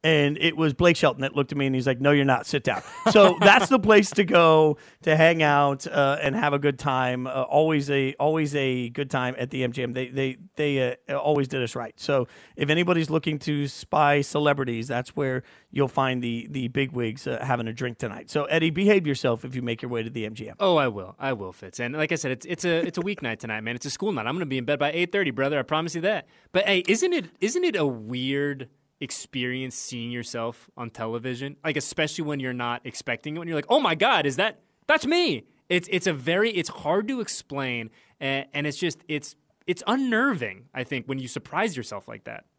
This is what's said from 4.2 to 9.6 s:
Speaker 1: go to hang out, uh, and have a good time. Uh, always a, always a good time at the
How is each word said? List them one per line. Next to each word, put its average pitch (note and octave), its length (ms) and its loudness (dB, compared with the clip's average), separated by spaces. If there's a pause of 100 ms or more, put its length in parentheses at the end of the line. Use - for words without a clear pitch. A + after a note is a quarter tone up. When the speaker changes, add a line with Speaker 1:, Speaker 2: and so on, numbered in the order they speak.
Speaker 1:
go D#3+ 540 6 (260)
to D#3 120 4
hang E3 280 6
out, C#3+ 420 4
uh, C#3+ 340 2
and C#3 160 0
have C#3+ 180 2
a C#3+ 40 0
good C#3 220 0
time. B2+ 480 -2
Uh, C3 160 -2
always D3 480 2
a, C#3 280 0
always D3+ 360 0
a B2+ 340 -2
good C3+ 220 -6
time B2+ 260 -2
at B2 140 -6
the C3 120 -2